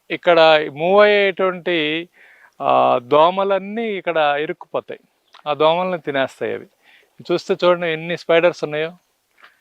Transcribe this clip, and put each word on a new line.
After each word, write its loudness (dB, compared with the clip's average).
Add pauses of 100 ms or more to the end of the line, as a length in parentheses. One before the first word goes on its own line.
(120)
ఇక్కడ 4
మూవ్ 2
అయ్యేటువంటి, 0 (520)
ఆ, 2
దోమలన్నీ 0
ఇక్కడ -6
ఇరుక్కుపోతాయి, -4 (480)
ఆ -2
దోమల్ని 0
తినేస్తాయి -6
అవి. -12 (640)
చూస్తే -2
చూడండి 0
ఎన్ని -6
స్పైడర్స్ 0
ఉన్నాయో, -6 (680)